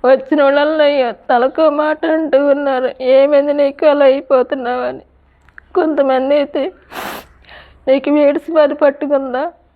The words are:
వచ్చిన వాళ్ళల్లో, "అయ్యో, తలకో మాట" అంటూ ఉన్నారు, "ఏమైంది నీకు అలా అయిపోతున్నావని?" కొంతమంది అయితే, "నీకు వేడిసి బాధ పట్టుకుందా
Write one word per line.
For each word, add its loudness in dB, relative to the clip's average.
వచ్చిన 0
వాళ్ళల్లో, 0
"అయ్యో, 0
తలకో 0
మాట" -4
అంటూ 0
ఉన్నారు, -2
"ఏమైంది 2
నీకు -2
అలా 2
అయిపోతున్నావని?" -2
కొంతమంది 0
అయితే, -2
"నీకు 0
వేడిసి 0
బాధ 2
పట్టుకుందా -2